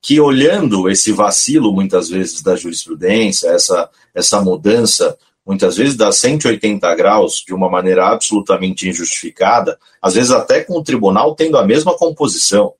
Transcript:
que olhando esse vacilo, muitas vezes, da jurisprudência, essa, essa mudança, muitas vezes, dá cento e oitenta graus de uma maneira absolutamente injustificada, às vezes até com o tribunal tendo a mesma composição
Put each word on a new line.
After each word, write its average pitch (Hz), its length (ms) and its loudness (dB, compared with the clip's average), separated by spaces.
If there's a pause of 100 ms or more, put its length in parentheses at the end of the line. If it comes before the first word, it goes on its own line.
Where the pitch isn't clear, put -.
que 147 180 2
olhando 139 680 2
esse 98 220 0
vacilo, 107 600 0
muitas 95 360 0
vezes, 92 320 -6
da 113 140 0
jurisprudência, 95 960 -4
essa, 87 400 0 (240)
essa - 280 0
mudança, 98 760 0 (280)
muitas 95 320 -2
vezes, 135 180 0
dá 110 160 2
cento 143 340 0
e - 40 4
oitenta 104 460 -2
graus 98 500 2
de 92 80 -10
uma 92 160 -2
maneira 92 380 0
absolutamente 95 800 -2
injustificada, - 920 -2 (240)
às 185 120 -2
vezes 247 180 2
até - 320 2
com 180 140 -6
o 156 60 -4
tribunal 117 520 0
tendo 160 220 0
a 110 80 2
mesma 156 320 2
composição - 840 0